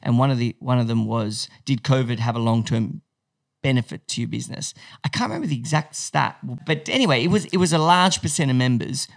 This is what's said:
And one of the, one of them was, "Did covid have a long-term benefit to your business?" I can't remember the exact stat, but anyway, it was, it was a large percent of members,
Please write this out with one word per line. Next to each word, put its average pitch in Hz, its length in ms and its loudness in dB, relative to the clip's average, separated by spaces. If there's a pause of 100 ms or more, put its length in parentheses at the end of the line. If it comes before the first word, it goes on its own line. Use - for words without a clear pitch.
And 117 160 2
one 135 120 4
of 131 80 0
the, 120 200 -2
one 127 200 0
of 117 100 0
them 113 180 0
was, 110 420 -4 (160)
"Did 135 180 0
covid 123 360 0
have 117 180 0
a - 20 -2
long-term 113 640 0 (600)
benefit 131 460 -2
to - 120 -6
your 117 80 -4
business?" - 460 -10 (300)
I - 40 -2
can't 269 220 -4
remember 320 160 -6
the 151 100 -2
exact 151 400 -4
stat, - 420 -4 (280)
but 156 220 -4
anyway, 156 360 2
it 175 40 2
was, 202 180 2
it - 120 -4
was 180 140 2
a 170 60 4
large 180 440 4
percent 147 280 0
of 127 60 4
members, 127 600 0